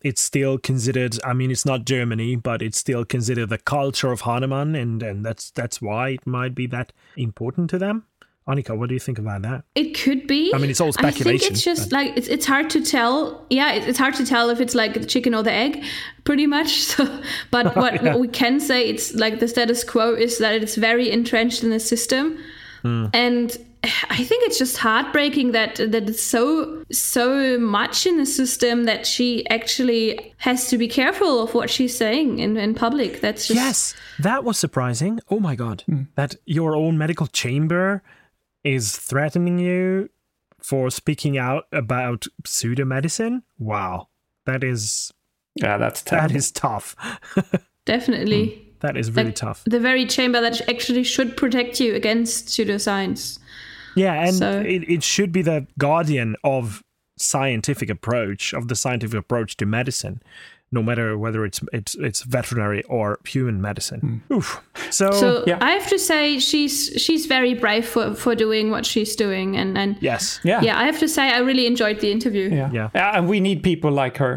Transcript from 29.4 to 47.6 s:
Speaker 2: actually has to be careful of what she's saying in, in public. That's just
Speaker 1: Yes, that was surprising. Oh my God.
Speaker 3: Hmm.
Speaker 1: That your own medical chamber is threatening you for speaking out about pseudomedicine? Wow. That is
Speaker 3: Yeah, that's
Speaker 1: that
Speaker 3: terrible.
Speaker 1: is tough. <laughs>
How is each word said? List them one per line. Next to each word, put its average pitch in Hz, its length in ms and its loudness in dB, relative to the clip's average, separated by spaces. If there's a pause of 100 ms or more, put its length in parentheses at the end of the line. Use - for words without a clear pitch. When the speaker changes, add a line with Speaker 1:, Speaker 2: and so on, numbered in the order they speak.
Speaker 2:
actually 226 880 0
has 254 320 0
to 247 80 4
be 233 100 2
careful 285 540 2
of 226 120 -2
what 233 160 2
she's 247 260 0
saying 240 440 2
in, 214 160 2
in 214 180 0
public. 240 460 0
That's 208 280 -4
just 226 80 4
Speaker 1:
Yes, 254 380 0 (260)
that 226 240 0
was 226 140 0
surprising. 139 600 0 (120)
Oh 202 100 2
my 165 160 0
God. 117 300 -4
Speaker 3:
Hmm. 147 160 0 (120)
Speaker 1:
That 139 200 -2 (120)
your 160 300 0
own 160 220 2
medical 160 300 0
chamber 175 760 0 (600)
is 131 320 0
threatening 175 640 0
you 185 480 0 (520)
for 131 300 0
speaking 143 480 -2
out 127 320 -2
about 123 560 -2 (160)
pseudomedicine? 139 1000 -2 (180)
Wow. 101 480 -4 (380)
That 131 180 -2
is 117 480 -4 (420)
Speaker 3:
Yeah, 104 240 0
that's 110 240 -2
Speaker 1:
that - 80 -12
Speaker 3:
terrible. 156 260 2
Speaker 1:
is 139 140 -2
tough. - 460 -4 (400)
<laughs> - 480 -4